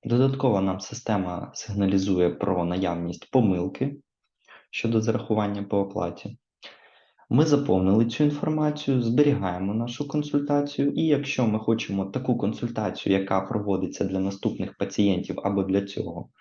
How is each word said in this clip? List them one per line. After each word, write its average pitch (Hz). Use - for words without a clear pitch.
Додатково 123
нам 95
система 95
сигналізує 95
про 90
наявність 87
помилки 104
щодо 113
зарахування 107
по 101
оплаті. 98
Ми 139
заповнили 107
цю 117
інформацію, 147
зберігаємо 104
нашу 120
консультацію, 143
і 160
якщо 135
ми 107
хочемо 104
таку 127
консультацію, 107
яка 95
проводиться 98
для 95
наступних 98
пацієнтів 95
або 101
для 95
цього, 87